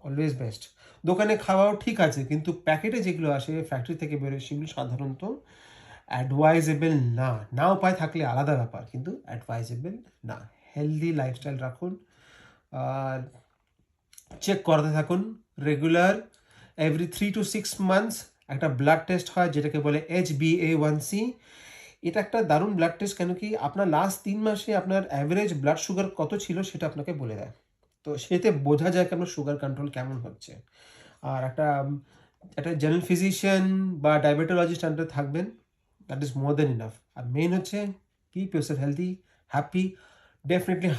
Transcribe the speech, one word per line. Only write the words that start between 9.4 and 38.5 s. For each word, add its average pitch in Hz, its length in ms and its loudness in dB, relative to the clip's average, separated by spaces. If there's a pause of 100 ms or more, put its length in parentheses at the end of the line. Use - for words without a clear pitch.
না। 98 80 -10 (340)
হেলদি 151 380 -2 (100)
লাইফস্টাইল 131 360 -4 (100)
রাখুন, 175 260 -8 (920)
আর 131 340 -4 (1300)
চেক 196 140 0 (100)
করাতে 156 300 4
থাকুন 175 220 0 (480)
রেগুলার, 165 460 4 (720)
every 160 280 2
three 202 220 -2
to 214 60 0 (120)
six 220 100 -4 (260)
months 208 260 2 (380)
একটা 135 140 0 (100)
ব্লাড 156 300 6
টেস্ট 180 260 -2
হয়, 180 200 4
যেটাকে 147 320 0
বলে 147 120 2 (180)
এইচ 180 120 2 (120)
বি 160 100 4 (180)
এ - 20 2 (100)
ওয়ান 151 160 4 (120)
সি। 196 120 -2 (880)
এটা 170 160 -2
একটা 233 140 -2 (120)
দারুণ 170 280 4
ব্লাড 165 200 2
টেস্ট, 202 200 -4
কেন 180 120 0 (100)
কি 214 80 -6 (200)
আপনার 196 180 0 (100)
লাস্ট 190 300 2
তিন 202 200 -2
মাসে 208 240 0 (100)
আপনার 185 220 0 (100)
অ্যাভারেজ 165 380 0 (120)
ব্লাড 147 240 2
সুগার 190 200 -2 (140)
কত 151 120 -2 (120)
ছিল, 170 120 -4 (140)
সেটা 165 200 -6
আপনাকে 147 220 -6 (100)
বলে 113 180 -6
দেয়। 98 120 -12 (520)
তো 151 60 -6 (140)
সেতে 180 240 2 (180)
বোঝা 151 280 4
যায় 180 120 4
কি 180 100 -6
আপনার 175 180 -2
সুগার 147 280 -2
কন্ট্রোল 139 340 -4
কেমন 131 280 -6
হচ্ছে। - 280 -16 (800)
আর 135 180 -2
একটা, 151 180 0 (920)
একটা 156 220 -4
জেনারেল 160 280 4
ফিজিশিয়ান 190 560 4 (400)
বা 151 80 8 (120)
diabetologist 165 640 4
under 156 180 -2 (100)
থাকবেন, 143 300 -2 (600)
that 135 180 -6
is 131 140 -8
more 143 180 2
than 151 180 4
enough। 113 200 -8 (200)
আর 123 80 -10 (100)
মেইন 160 220 2
হচ্ছে, 190 220 -4 (540)
keep 190 240 -6